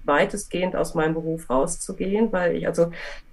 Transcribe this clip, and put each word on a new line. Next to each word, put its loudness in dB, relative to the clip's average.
weitestgehend 0
aus -2
meinem 2
Beruf -4
rauszugehen, 0
weil 2
ich, -4
also, 2